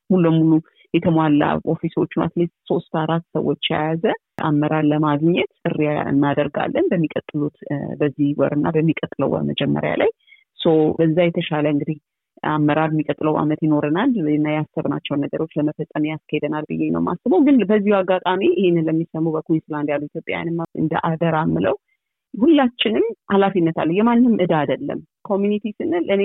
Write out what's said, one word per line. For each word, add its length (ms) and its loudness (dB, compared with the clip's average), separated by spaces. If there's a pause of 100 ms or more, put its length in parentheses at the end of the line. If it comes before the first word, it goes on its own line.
ሙሉ 140 4
ለሙሉ 300 4 (400)
የተሟላ 500 2 (220)
ኦፊሶቹን 560 -2
አትሊስት 320 -2 (120)
ሶስት 300 -4
አራት 340 -2
ሰዎች 360 -4
የያዘ 380 -2 (360)
አመራር 460 0
ለማግኘት 720 2
ጥሪ 220 -4 (280)
እናደርጋለን 800 0
በሚቀጥሉት፣ 760 -4
እ፣ 140 -6 (180)
በዚህ 400 0
ወር 180 0
እና 180 0
በሚቀጥለው 580 0
ወር 140 -2
መጀመሪያ 540 -2
ላይ። 140 2 (480)
ሶ 60 -4 (280)
በዛ 280 2
የተሻለ 460 0
እንግዲህ 300 -2 (500)
አመራር 420 2
የሚቀጥለው 460 -2
ዓመት 260 0
ይኖረናል 500 2 (180)
እና 200 0
ያሰብናቸውን 720 -4
ነገሮች 320 -6
ለመፈጸም 520 -4
ያስኬደናል 600 -6
ብዬ 200 -6
ነው 160 -2
የማስበው። 400 0
ግን 220 6
በዚሁ 320 2
አጋጣሚ 460 0 (120)
ይህንን 320 2
ለሚሰሙ 440 -2
በኩዊንስላንድ 600 -4
ያሉ 160 -2
ኢትዮጵያውያንም 540 -6 (160)
እንደ 180 -2 (100)
አደራ 380 -2
የምለው 360 -2 (560)
ሁላችንም 680 2 (260)
ኃላፊነት 480 2
አለ። 140 -2
የማንም 480 4
ዕዳ 180 2
አይደለም። 420 -2 (240)
ኮሚኒቲ 480 -2
ስንል 380 -4
እኔ 160 2